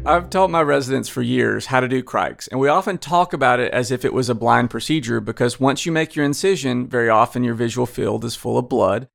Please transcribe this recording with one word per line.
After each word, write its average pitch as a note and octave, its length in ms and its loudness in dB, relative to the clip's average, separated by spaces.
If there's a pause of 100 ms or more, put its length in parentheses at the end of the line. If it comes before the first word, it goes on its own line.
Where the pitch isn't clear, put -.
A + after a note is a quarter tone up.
I've F3 240 2
taught F#3 220 2
my E3 120 2
residents C3+ 460 0
for B2+ 140 -6
years A#2 440 0
how B2+ 120 0
to B2+ 80 0
do B2+ 160 -2
crics, - 480 -4
and B2+ 80 -4
we C3+ 100 2
often F#3 300 0
talk F3 340 0
about B2 280 2
it - 120 -2
as B2 200 -2
if B2 120 -4
it B2 80 0
was B2 160 0
a A#2+ 60 0
blind A#2 360 2
procedure A#2 500 -2
because A2+ 400 -2
once C3+ 260 0
you E3+ 60 -2
make D#3+ 240 0
your D3 80 0
incision, C3+ 640 0
very A#2 200 2
often A#2 360 4
your A#2 100 0
visual A#2+ 320 0
field A2 380 -4
is A#2 100 -6
full A#2 240 -2
of B2+ 100 -2
blood, A2 460 2